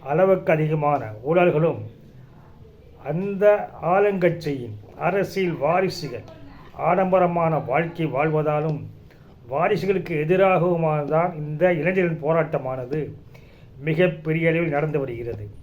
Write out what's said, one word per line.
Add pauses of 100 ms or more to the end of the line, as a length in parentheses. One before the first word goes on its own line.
அளவுக்கு
அதிகமான (160)
ஊழல்களும், (1200)
அந்த (120)
ஆளுங்கட்சியின் (220)
அரசியல்
வாரிசுகள் (500)
ஆடம்பரமான
வாழ்க்கை
வாழ்வதாலும், (680)
வாரிசுகளுக்கு
எதிராகவுமானதான்
இந்த
இளைஞர்களின்
போராட்டமானது (680)
மிகப்பெரிய
அளவில்
நடந்து
வருகிறது. (140)